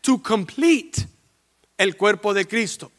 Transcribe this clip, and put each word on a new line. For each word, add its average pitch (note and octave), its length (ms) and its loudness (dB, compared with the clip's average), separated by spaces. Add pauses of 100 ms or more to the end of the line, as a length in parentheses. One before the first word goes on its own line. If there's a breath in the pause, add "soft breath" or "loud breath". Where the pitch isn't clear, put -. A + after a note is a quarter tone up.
to C4 200 0
complete B3+ 840 0 (720)
el F#3+ 180 0
cuerpo G#3 380 0
de G3 100 0
Cristo. G#3 540 -6